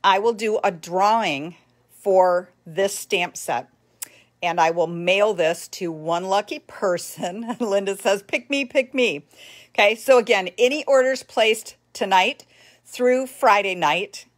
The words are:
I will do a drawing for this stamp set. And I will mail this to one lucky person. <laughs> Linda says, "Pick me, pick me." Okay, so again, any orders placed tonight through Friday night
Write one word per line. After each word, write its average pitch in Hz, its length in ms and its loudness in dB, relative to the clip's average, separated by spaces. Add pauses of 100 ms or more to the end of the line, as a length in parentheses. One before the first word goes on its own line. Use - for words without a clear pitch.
I 196 140 4
will 233 120 2
do 214 320 -2
a 202 80 2
drawing 180 840 -2 (320)
for 185 600 2 (160)
this 196 320 -2
stamp - 380 -4
set. 123 320 -6 (760)
And 170 160 -2
I 165 120 4
will 165 160 0
mail 180 460 0
this 170 360 -2
to 175 220 -8
one 160 340 -4
lucky 202 340 -2
person. 208 1000 -6
<laughs> - 20 -20
Linda 196 360 -2
says, 196 260 0
"Pick - 280 -8
me, 277 160 -2
pick 262 280 -2
me." 214 320 -2 (440)
Okay, 208 260 2
so 254 220 2
again, 202 400 0
any 262 260 0
orders 262 400 2
placed 220 540 -2 (160)
tonight 196 520 0 (400)
through 254 420 0
Friday 202 460 2
night 175 520 -2 (120)